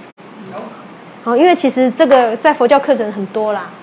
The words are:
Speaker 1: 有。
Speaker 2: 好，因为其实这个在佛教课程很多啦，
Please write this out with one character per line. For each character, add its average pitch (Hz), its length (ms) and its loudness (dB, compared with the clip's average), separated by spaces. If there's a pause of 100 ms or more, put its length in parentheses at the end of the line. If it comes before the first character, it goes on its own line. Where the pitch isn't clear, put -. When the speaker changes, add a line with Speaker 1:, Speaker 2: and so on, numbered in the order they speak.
(520)
Speaker 1:
有。 - 60 -14 (680)
Speaker 2:
好， 240 120 -2
因 285 80 4
为 349 120 4
其 294 120 0
实 254 220 0
这 320 160 0
个 240 300 2
在 294 160 2
佛 247 160 0
教 277 100 4
课 277 160 0
程 220 160 -4
很 196 160 -8
多 214 260 -4
啦， 180 180 -8 (120)